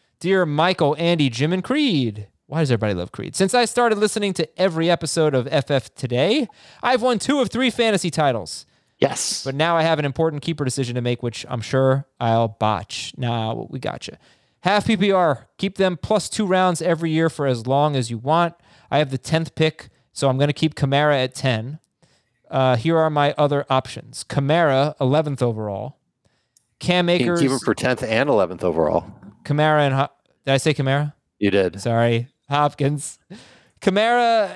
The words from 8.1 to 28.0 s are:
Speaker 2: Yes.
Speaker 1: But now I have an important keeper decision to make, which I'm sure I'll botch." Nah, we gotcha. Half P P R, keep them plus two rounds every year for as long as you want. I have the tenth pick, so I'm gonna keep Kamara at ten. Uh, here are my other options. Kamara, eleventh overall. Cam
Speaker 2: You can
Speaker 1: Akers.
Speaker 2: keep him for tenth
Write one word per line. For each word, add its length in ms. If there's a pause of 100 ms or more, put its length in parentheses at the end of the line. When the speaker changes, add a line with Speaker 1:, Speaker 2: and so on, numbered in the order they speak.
Speaker 2:
Yes. 440
Speaker 1:
But 120
now 220
I 60
have 160
an 60
important 380
keeper 220
decision 300
to 60
make, 200
which 280
I'm 120
sure 460 (140)
I'll 260
botch." 720
Nah, 360
we 260
gotcha. 380 (440)
Half 260
P 80
P 160
R, 360 (100)
keep 200
them 200
plus 320
two 160
rounds 360
every 300
year 180
for 180
as 200
long 300
as 120
you 80
want. 380 (340)
I 100
have 120
the 60
tenth 380
pick, 340 (240)
so 160
I'm 80
gonna 160
keep 200
Kamara 480
at 140
ten. 440 (720)
Uh, 260
here 200
are 140
my 260
other 320
options. 580
Kamara, 720
eleventh 440
overall. 540 (800)
Cam 280
Speaker 2:
You 120
can 80
Speaker 1:
Akers. 140
Speaker 2:
keep 100
him 80
for 160
tenth 260